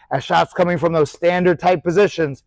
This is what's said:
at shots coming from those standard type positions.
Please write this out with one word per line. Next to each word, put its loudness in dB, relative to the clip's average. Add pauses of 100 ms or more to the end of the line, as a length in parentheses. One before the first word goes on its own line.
(100)
at -4
shots -2
coming 0
from 0
those 0
standard 0
type 0
positions. 0